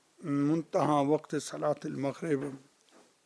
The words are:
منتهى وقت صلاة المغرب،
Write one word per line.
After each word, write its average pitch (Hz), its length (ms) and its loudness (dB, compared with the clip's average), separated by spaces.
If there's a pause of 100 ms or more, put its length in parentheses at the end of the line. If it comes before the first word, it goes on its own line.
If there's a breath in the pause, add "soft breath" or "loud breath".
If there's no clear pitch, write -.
(240)
منتهى 147 800 2
وقت 147 300 0
صلاة 151 400 -2 (100)
المغرب، 139 680 -4 (720 soft breath)